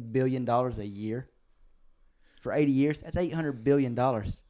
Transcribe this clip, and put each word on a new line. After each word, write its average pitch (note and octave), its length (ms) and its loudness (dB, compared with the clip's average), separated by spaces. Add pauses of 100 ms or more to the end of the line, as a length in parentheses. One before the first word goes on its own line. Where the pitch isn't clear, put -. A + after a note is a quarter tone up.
(120)
billion B2+ 340 2
dollars A#2+ 340 0
a G2+ 60 -8
year G#2+ 440 -8 (1120)
for - 120 -8
eighty C#3+ 180 4
years? C#3+ 300 2
That's E3 160 -8
eight F3 160 -2
hundred C#3+ 300 -4
billion C3+ 320 4
dollars. A#2 540 -2